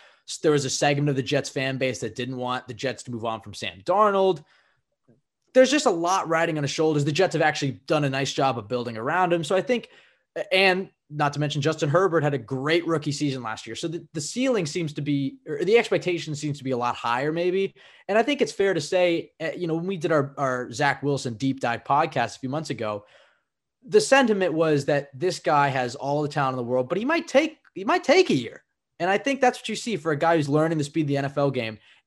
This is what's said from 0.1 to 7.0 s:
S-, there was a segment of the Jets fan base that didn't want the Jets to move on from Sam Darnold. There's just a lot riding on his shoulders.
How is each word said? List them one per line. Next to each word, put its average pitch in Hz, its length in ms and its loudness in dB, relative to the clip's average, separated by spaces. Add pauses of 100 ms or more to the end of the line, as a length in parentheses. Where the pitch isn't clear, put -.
S-, - 100 -10
there 156 140 4
was 143 120 4
a 131 60 -2
segment 147 400 0
of 139 60 0
the 131 80 -2
Jets 135 260 -2
fan 135 300 -4
base 131 220 -2
that 117 120 -6
didn't 127 240 -8
want 123 300 -6
the 123 80 -12
Jets 120 280 -6
to 123 80 -12
move 117 140 -8
on 113 160 -4
from 107 140 -16
Sam 92 280 -10
Darnold. 190 600 4 (1120)
There's 254 160 8
just 294 160 2
a - 20 6
lot 175 400 0
riding 165 280 0
on 147 60 -2
his 139 60 -2
shoulders. 156 340 0